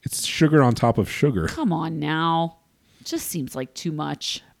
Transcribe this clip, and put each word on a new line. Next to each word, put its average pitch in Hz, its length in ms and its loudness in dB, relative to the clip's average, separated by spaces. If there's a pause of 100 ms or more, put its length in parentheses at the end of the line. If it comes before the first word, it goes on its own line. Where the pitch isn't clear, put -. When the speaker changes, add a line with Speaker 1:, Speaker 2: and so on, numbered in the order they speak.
Speaker 1:
It's - 220 -6
sugar 156 380 4
on 123 120 4
top 117 220 2
of 104 120 2
sugar. 110 380 0
Speaker 2:
Come 285 240 0
on 160 280 -4
now. 165 580 0 (420)
It - 60 -20
just - 220 -6
seems 139 280 -6
like 131 180 -8
too - 180 -4
much. 147 500 -6 (200)